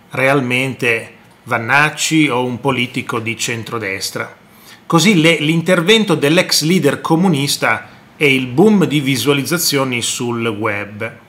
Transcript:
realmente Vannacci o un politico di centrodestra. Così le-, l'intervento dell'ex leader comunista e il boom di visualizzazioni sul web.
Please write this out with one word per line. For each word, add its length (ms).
realmente 1000
Vannacci 840
o 160
un 160
politico 580
di 160
centrodestra. 960
Così 340
le-, 200
l'intervento 760
dell'ex 480
leader 400
comunista 960
e 140
il 120
boom 360
di 160
visualizzazioni 1000
sul 440
web. 640